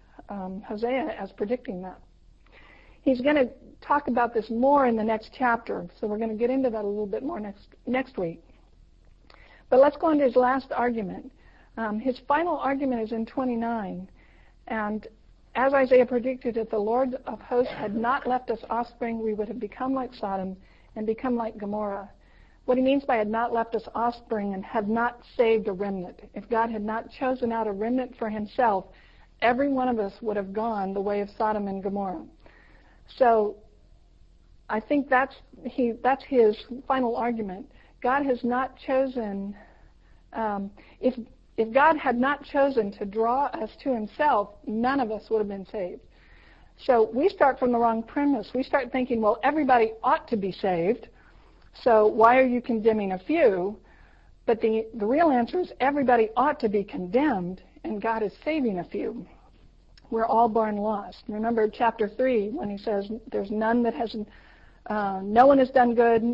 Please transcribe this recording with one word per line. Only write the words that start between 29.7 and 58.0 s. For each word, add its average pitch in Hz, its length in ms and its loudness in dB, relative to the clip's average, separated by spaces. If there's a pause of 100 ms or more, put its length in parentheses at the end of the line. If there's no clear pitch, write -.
of 240 120 0
us 196 120 -2 (100)
would 214 140 -2
have 196 160 -4
gone 208 420 -2
the 196 60 -4
way 202 220 -2
of 202 160 -6
Sodom 214 300 0
and 190 160 -6
Gomorrah. 196 420 -6 (920)
So 220 420 4 (1120)
I 214 100 0
think 285 280 0
that's, 262 280 2 (280)
he, 240 300 -2 (100)
that's 262 200 2
his 220 340 4 (300)
final 254 280 0
argument. 220 560 -4 (300)
God 269 240 2
has 254 180 -2
not 247 340 -2
chosen, 220 800 -4 (800)
um, 202 380 -4 (280)
if, 254 140 0 (440)
if 226 140 0
God 294 260 6
had 247 200 0
not 285 260 0
chosen 269 500 0
to - 120 -8
draw 226 400 0
us 320 240 -6 (140)
to 277 100 0
himself, 220 560 0 (160)
none 240 340 0
of 220 120 -2
us 202 180 -8
would 220 100 2
have 208 80 -2
been 196 240 -10
saved. 190 300 -8 (840)
So 226 260 4
we 277 180 2
start 262 280 4
from 247 140 0
the 233 80 2
wrong 226 240 2
premise. 277 500 -2
We 254 80 -2
start 254 300 -2
thinking, 254 280 -2
"Well, 214 220 2
everybody 254 520 4 (100)
ought 302 240 0
to 233 100 -2
be 190 140 -4
saved, 185 560 -2 (720)
so 220 240 6
why 226 320 6
are 262 80 6
you 240 160 0
condemning 214 520 0
a 185 40 -4
few?" 208 640 0 (640)
But 226 160 0
the, 220 320 0
the 214 140 -6
real 302 240 4
answer 247 280 0
is - 200 -4
everybody 247 580 2
ought 285 220 0
to 220 100 -2
be 202 140 0
condemned, 190 800 -2 (200)
and 214 160 -6
God 226 220 -2